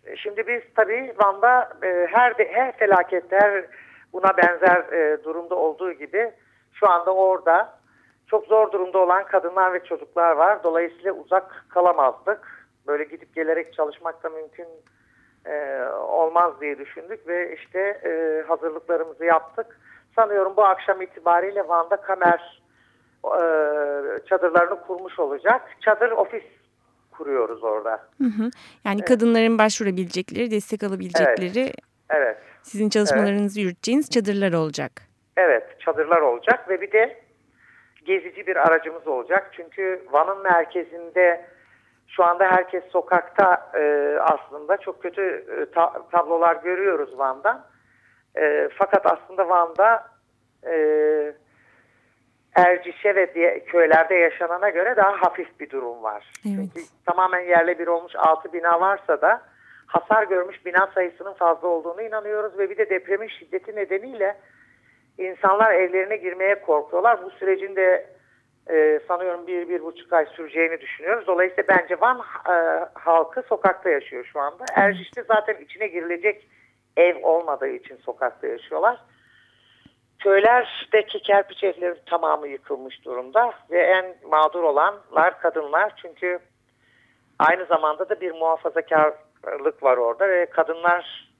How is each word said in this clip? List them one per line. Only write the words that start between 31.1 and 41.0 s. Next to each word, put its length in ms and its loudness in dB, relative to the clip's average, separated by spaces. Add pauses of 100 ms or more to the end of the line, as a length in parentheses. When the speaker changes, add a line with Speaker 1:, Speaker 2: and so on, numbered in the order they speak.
Speaker 1:
Evet. 160 -4 (340)
Evet. 280 0 (260)
Speaker 2:
sizin 260 -4
çalışmalarınızı 720 0
Speaker 1:
Evet. 60 -2
Speaker 2:
yürüteceğiniz 440 -2
çadırlar 440 0
olacak. 380 -4 (460)
Speaker 1:
Evet, 420 2
çadırlar 420 0
olacak 480 0
ve 120 -2
bir 100 -10
de 280 2 (840)
gezici 420 -4
bir 80 -4
aracımız 520 -2
olacak. 480 -4
Çünkü 560 -8
Van'ın 320 0
merkezinde 1040 0 (600)